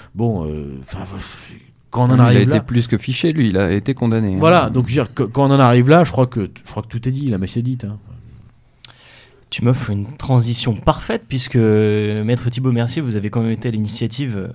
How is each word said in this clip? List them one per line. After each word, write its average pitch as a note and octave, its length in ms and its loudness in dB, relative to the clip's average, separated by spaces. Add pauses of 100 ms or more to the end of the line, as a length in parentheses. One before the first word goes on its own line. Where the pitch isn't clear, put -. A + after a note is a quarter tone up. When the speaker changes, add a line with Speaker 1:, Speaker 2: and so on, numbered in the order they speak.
(160)
Speaker 1:
Bon, G#2 300 -2
euh, D2 400 -10
'fin, - 140 -12 (920)
quand B2 180 2
on - 20 4
en C3 40 6
Speaker 2:
Il B2+ 60 8
a - 20 8
Speaker 1:
arrive A#2+ 180 6
Speaker 2:
été B2 100 4
Speaker 1:
là A2 100 4
Speaker 2:
plus A#2+ 260 -2
que A2+ 100 0
fiché, C3 360 -2
lui, C#3+ 160 2
il F#2 80 0
a F#2+ 140 2
été G#2 220 0
condamné, A2+ 420 0
hein. F#2+ 40 -2
Speaker 1:
Voilà, D#3 320 4
donc B2 160 0
je A#2+ 80 -2
veux C#3 80 2
dire, G#2+ 100 -8
que, C3 100 -2
quand C3+ 260 0
on C#3 40 4
en C#3 60 6
arrive B2 300 6
là, E3+ 140 8
je - 80 0
crois B2+ 160 2
que, G#2+ 220 -4 (140)
je - 80 -20
crois G#2 100 -6
que - 60 -14
tout A#2 200 -8
est C3 40 0
dit, C#3 160 -4
la A2 100 0
messe G2 200 -4
est A#2 60 -2
dite, B2 220 -4
hein. G#2 120 -10 (1500)
Speaker 3:
Tu - 160 -6
m'offres B2 240 0
une G#2 260 -6
transition A#2+ 600 0
parfaite, - 520 -4
puisque, C3 300 -4
Maître G#2+ 920 2
Thibault C3 220 -2
Mercier, A#2+ 300 -2
vous A#2 160 -4
avez G#2 120 -4
quand A#2 120 -2
même A2+ 100 -2
été A2 160 -6
à A#2+ 60 -2
l'initiative, A2 640 -6
euh, F#2+ 180 -8